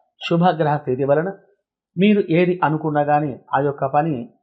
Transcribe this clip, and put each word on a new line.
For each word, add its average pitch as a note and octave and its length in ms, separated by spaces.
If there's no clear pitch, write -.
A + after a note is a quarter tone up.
శుభగ్రహ E3 480
స్థితి C3 280
వలన D#3 280
మీరు G3+ 320
ఏది F3 340
అనుకున్నా D3+ 380
కానీ D3 380
ఆ C3+ 60
యొక్క C#3+ 240
పని C#3 460